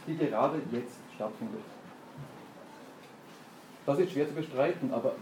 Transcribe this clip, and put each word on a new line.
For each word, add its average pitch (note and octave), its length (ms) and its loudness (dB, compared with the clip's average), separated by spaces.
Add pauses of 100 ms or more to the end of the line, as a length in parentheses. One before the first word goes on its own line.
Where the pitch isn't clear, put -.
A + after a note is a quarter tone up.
die D#3 100 -2
gerade C#3 440 4 (120)
jetzt - 280 -2 (160)
stattfindet. G#2+ 480 -4 (2250)
Das C#3+ 140 6
ist F3+ 120 6
schwer D3 160 4
zu - 80 -4
bestreiten, C3 580 2
aber - 280 4